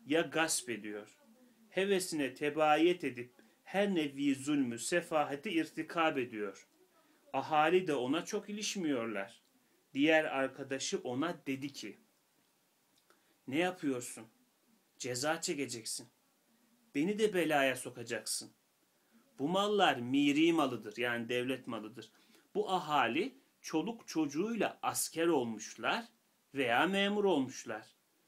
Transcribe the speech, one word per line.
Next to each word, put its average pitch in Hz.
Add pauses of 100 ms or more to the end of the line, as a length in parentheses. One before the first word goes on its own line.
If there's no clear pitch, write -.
ya 151
gasp 160
ediyor. 104 (520)
Hevesine 180
tebayet 156
edip 123 (300)
her 196
nevi 143
zulmü, 131
sefahati 160
irtikab 160
ediyor. 110 (640)
Ahali 156
de 151
ona 139
çok 208
ilişmiyorlar. 143 (520)
Diğer 156
arkadaşı 135
ona 151
dedi 135
ki, - (1500)
Ne 127
yapıyorsun? 139 (680)
Ceza 147
çekeceksin. 127 (880)
Beni 190
de 214
belaya 147
sokacaksın. 117 (840)
Bu 139
mallar 190
miri 143
malıdır, 120
yani 120
devlet 127
malıdır. 110 (440)
Bu 208
ahali 156 (240)
çoluk 185
çocuğuyla 160
asker 156
olmuşlar 131 (480)
veya 135
memur 202
olmuşlar. 127 (420)